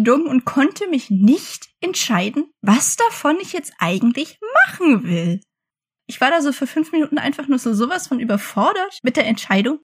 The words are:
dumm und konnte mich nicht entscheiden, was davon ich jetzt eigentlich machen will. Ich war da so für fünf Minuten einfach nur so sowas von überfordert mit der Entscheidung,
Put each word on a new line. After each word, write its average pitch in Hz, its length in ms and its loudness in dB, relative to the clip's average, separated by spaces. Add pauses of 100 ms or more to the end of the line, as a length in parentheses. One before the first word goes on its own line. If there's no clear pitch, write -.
dumm 285 240 4
und 254 180 0
konnte 370 440 0
mich 269 200 -2
nicht 208 600 2 (120)
entscheiden, 269 640 -2 (160)
was 214 340 2
davon 359 460 0
ich - 120 -10
jetzt 339 260 -8
eigentlich 233 580 0 (300)
machen 294 360 2
will. 175 380 -2 (640)
Ich - 160 -14
war 262 80 4
da 330 140 2
so 285 80 0
für 254 160 -4
fünf 311 240 -4
Minuten 302 260 0
einfach 277 300 -4
nur 269 120 2
so 233 140 -2
sowas 269 340 -2
von 247 120 -2
überfordert 233 840 -2
mit 247 160 0
der 254 80 2
Entscheidung, 220 580 0